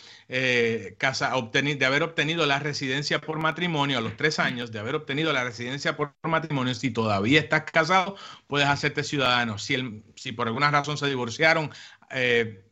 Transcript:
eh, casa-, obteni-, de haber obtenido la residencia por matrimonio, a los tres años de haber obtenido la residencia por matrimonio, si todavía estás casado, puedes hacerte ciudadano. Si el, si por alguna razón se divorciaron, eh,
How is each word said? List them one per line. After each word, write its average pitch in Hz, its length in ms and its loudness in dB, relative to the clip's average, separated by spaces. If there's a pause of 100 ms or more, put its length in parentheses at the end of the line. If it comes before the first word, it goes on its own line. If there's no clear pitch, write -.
(280)
eh, 117 680 0
casa-, 120 380 0
obteni-, 135 400 0
de 131 100 2
haber 139 160 2
obtenido 160 440 0
la 139 120 2
residencia 147 640 -2
por 156 180 -6
matrimonio, 156 600 0
a - 20 0
los 107 160 -4
tres 151 240 0
años 123 320 -4
de 107 80 -6
haber 127 160 -4
obtenido 151 360 -2
la 131 120 0
residencia 127 520 -6
por 147 180 -4 (100)
matrimonio, 156 500 0
si 131 160 -2
todavía 110 480 4
estás 151 320 2
casado, 185 460 2 (320)
puedes 143 180 2
hacerte 143 380 0
ciudadano. 123 540 0
Si 135 160 -4
el, 127 280 -4 (140)
si 131 160 -10
por 117 160 -2
alguna 139 240 2
razón 147 240 0
se 143 100 -2
divorciaron, 139 640 2 (400)
eh, 120 600 0